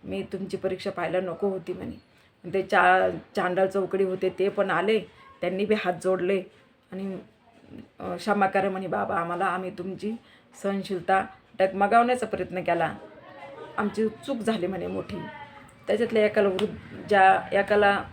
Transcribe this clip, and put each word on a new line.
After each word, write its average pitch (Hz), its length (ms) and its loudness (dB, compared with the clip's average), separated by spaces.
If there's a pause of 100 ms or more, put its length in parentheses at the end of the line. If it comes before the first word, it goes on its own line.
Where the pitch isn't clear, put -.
"मी 190 200 -6
तुमची 190 340 -8
परीक्षा 185 320 -4
पाहायला 175 300 -2
नको 190 300 -2
होती," 185 240 -6
म्हणे. - 280 -12 (420)
आणि 175 100 -12
ते 190 80 0
चा-, 185 480 4 (260)
चांडाळ 185 320 2
चौकडी 190 360 0
होते 185 360 0
ते 190 100 4
पण 196 220 0
आले, 196 280 2 (420)
त्यांनी 185 240 -2
बी 214 100 4
हात 180 180 0 (100)
जोडले 185 400 2 (480)
आणि, 190 280 -8 (800)
अ, 180 160 -6
"क्षमा 202 320 2
करा," 196 220 2
म्हणे, 190 180 -4
"बाबा 196 280 -2
आम्हाला, 175 300 -2
आम्ही 180 320 -4
तुमची 190 380 -6 (480)
सहनशीलता 190 600 0 (340)
डगमगावण्याचा 214 640 4
प्रयत्न 180 340 -6
केला, 170 360 0 (840)
आमची 214 300 0
चूक 233 300 -6
झाली," 202 300 -2
म्हणे, 180 200 -4
"मोठी." 185 300 -8 (680)
त्याच्यातल्या 214 380 2
एकाला 208 220 4
वृद्ध, 190 600 -4
ज्या 190 320 8 (100)
एकाला 202 600 4